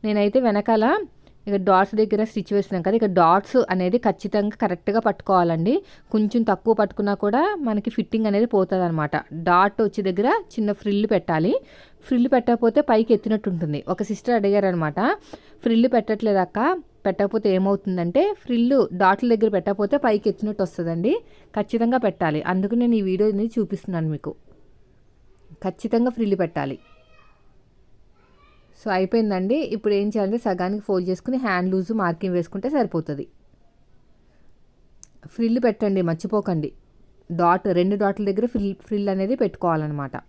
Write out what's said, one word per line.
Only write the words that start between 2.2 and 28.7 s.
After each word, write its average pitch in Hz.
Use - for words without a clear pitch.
స్టిచ్ -
వేస్తున్నాం 190
కదా, 196
ఇక 220
డాట్స్ 175
అనేది 185
ఖచ్చితంగా 208
కరెక్ట్గా 202
పట్టుకోవాలండి. 180
కొంచెం 214
తక్కువ 220
పట్టుకున్నా 202
కూడా 214
మనకి 214
ఫిట్టింగ్ 220
అనేది 208
పోతుందన్నమాట. 180
డాట్ 185
వచ్చే 208
దగ్గర 196
చిన్న 208
ఫ్రిల్ 208
పెట్టాలి. 175
ఫ్రిల్ 247
పెట్టకపోతే 233
పైకి 220
ఎత్తినట్టు 214
ఉంటుంది. 160
ఒక 196
సిస్టర్ 240
అడిగారనమాట, 185
"ఫ్రిల్ 233
పెట్టట్లేదక్క, 214
పెట్టకపోతే 202
ఏమవుతుందంటే," 190
ఫ్రిల్ 247
డాట్ల 202
దగ్గర 220
పెట్టకపోతే 202
పైకి 214
ఎత్తినట్టు 208
వస్తుందండి, 170
ఖచ్చితంగా 233
పెట్టాలి. 160
అందుకు 202
నేను 233
ఈ -
వీడియో 202
అనేది 220
చూపిస్తున్నాను 175
మీకు. -
ఖచ్చితంగా 233
ఫ్రిల్ 208
పెట్టాలి. 143